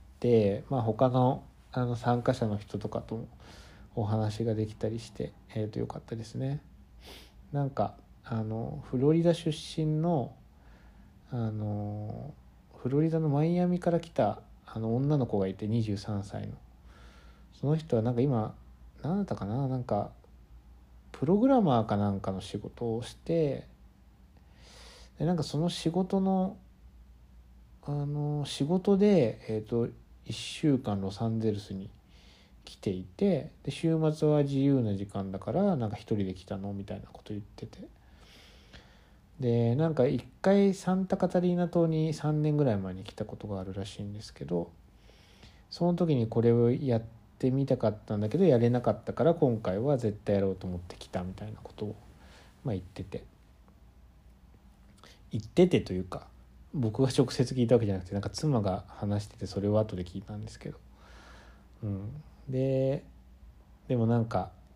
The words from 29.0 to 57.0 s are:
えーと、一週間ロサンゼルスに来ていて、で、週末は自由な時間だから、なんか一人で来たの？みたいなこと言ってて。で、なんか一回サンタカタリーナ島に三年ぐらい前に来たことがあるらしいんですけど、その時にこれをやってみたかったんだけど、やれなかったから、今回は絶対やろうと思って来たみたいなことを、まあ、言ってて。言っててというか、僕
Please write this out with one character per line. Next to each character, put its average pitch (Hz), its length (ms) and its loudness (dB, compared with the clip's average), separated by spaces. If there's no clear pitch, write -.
え 110 100 -2
ー 107 100 -8
と、 117 200 0
一 117 100 -8
週 - 440 0
間 101 220 -2
ロ 95 100 -4
サ 113 180 -4
ン 113 120 -2
ゼ 110 100 0
ル 101 80 -2
ス 101 160 -12
に 95 160 -10
来 - 120 -20
て - 140 -4
い 92 120 -4
て、 175 480 0
で、 147 60 -8
週 160 280 0
末 156 160 2
は 147 160 4
自 139 160 -2
由 139 200 4
な 104 140 0
時 98 120 -4
間 95 260 -6
だ 95 60 -6
か 107 140 -6
ら、 185 240 2
な 113 120 -2
ん - 20 -6
か 107 60 -6
一 - 180 -4
人 104 120 2
で 92 80 -4
来 - 100 -16
た 98 120 -6
の？ 98 160 -6
み 98 120 -8
た 98 100 -10
い 98 60 -10
な - 120 -16
こ - 120 -20
と 107 100 -10
言 101 40 -8
っ - 40 -10
て - 240 -16
て。 - 140 -16
で、 117 340 2
な 156 140 2
ん 156 60 -2
か 127 120 4
一 123 160 0
回 196 320 6
サ 185 200 -2
ン 190 120 0
タ 190 100 -2
カ 185 140 2
タ 180 100 2
リ 180 100 4
ー 175 60 2
ナ 175 120 2
島 170 180 4
に 160 260 2
三 151 300 0
年 151 160 2
ぐ 147 60 4
ら 127 80 4
い 101 60 0
前 95 140 -4
に 95 120 -10
来 - 100 -16
た 107 100 -6
こ - 120 -10
と 104 120 -10
が 98 100 -4
あ 95 60 -6
る 95 80 -8
ら 98 140 -6
し - 140 -12
い - 20 -6
ん 101 100 -8
で 104 80 -12
す - 140 -16
け 151 100 -14
ど、 170 260 -4
そ - 160 0
の 175 80 4
時 170 200 4
に 113 140 2
こ 113 140 2
れ 117 100 8
を 120 180 6
や 127 280 2
っ 113 40 -4
て 131 120 2
み 135 140 2
た 131 140 2
か 113 100 2
っ 104 160 -2
た 110 120 -4
ん 104 40 0
だ 107 80 0
け 127 80 -2
ど、 190 80 4
や 139 140 4
れ 117 100 4
な 120 140 2
か 120 80 0
っ - 120 -2
た - 120 -8
か 120 100 0
ら、 165 100 4
今 131 220 2
回 95 240 -4
は 139 160 2
絶 110 300 -2
対 101 100 2
や 98 60 2
ろ 98 80 0
う 92 60 -4
と - 100 -10
思 90 100 -6
っ 87 40 -8
て - 160 -16
来 - 120 -18
た 92 160 -6
み 92 80 -8
た 101 140 -12
い 107 60 -12
な 110 100 -14
こ - 120 -16
と 107 120 -8
を、 104 100 -8
ま 120 80 -4
あ、 - 20 -2
言 92 80 -4
っ - 20 -14
て - 180 -12
て。 - 220 -10
言 117 100 -4
っ - 40 -8
て 180 220 6
て 131 140 4
と 92 140 -4
い 90 60 -2
う 90 40 -4
か、 - 220 -12
僕 117 280 0